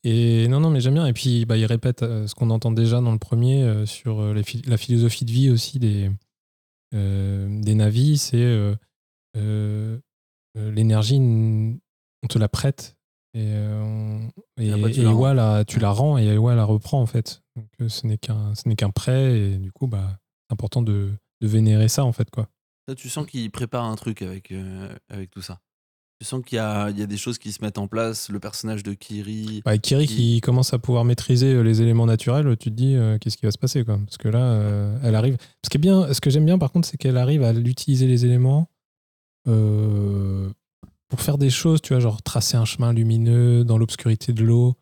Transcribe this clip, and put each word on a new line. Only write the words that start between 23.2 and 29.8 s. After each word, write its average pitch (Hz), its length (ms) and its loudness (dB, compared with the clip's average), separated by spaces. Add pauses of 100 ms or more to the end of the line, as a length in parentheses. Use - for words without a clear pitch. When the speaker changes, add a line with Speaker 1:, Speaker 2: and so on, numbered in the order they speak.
Speaker 2:
qu'il 117 240 -10
prépare 120 360 -6
un 110 100 -4
truc 107 260 -8
avec, 95 300 -12
euh, 95 360 -12 (220)
avec 95 220 -14
tout 98 100 -16
ça. 90 200 -16 (580)
Tu 107 80 -14
sens 127 180 -8
qu'il 120 120 -6
y - 20 -2
a, 104 320 -4
il 101 80 -8
y - 20 -6
a 104 60 -4
des 104 100 -8
choses 117 220 -8
qui 107 120 -14
se - 120 -12
mettent 104 160 -8
en 101 80 -6
place, 113 420 -6
le 101 100 -8
personnage 104 440 -10
de 101 100 -8
Kiri 107 720 -10
Speaker 1:
Ouais, 107 140 2
Kiri 143 260 0